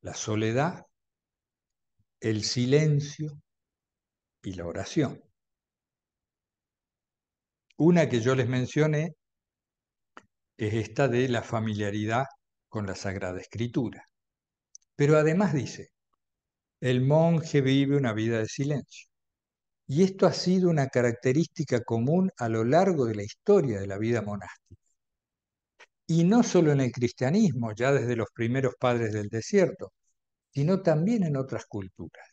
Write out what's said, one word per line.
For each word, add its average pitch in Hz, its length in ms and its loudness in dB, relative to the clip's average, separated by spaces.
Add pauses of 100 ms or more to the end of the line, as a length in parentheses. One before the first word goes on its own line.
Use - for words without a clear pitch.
La - 100 -12
soledad, 113 720 -2 (1400)
el 110 240 -2
silencio 147 960 0 (1000)
y 98 100 -10
la 87 140 -10
oración. 98 560 -4 (2500)
Una 165 320 6
que 117 100 2
yo 127 140 2
les 127 140 0
mencioné 147 680 0 (1400)
es 107 160 -2
esta 120 340 0
de 123 220 0
la 117 120 -2
familiaridad 107 840 -4 (420)
con 107 180 -6
la 92 80 -6
Sagrada 92 460 -8
Escritura. 117 640 -6 (920)
Pero 147 220 4
además 160 380 2
dice, 113 340 -6 (920)
"El 127 200 0
monje 151 640 4
vive 139 340 2
una 131 160 0
vida 110 280 0
de 107 80 -2
silencio". - 600 -6 (800)
Y 151 140 2
esto 190 240 2
ha 165 60 6
sido 180 360 2
una 143 200 2
característica 131 960 0
común 151 540 0
a 120 100 -4
lo 113 160 0
largo 160 400 2
de 110 100 -2
la 104 80 -6
historia 131 560 0
de 98 80 -8
la 98 120 -8
vida 113 220 0
monástica. 101 640 -12 (1300)
Y 165 160 2
no 226 180 4
solo 170 300 4
en 139 80 2
el 127 100 0
cristianismo, 123 840 0
ya 117 200 0
desde 123 240 0
los 110 180 -2
primeros 123 460 -2
padres 117 320 0
del 104 160 -4
desierto, 139 640 -2 (580)
sino 180 320 0
también 185 400 2
en 151 140 -2
otras 131 300 -6
culturas. 92 680 -12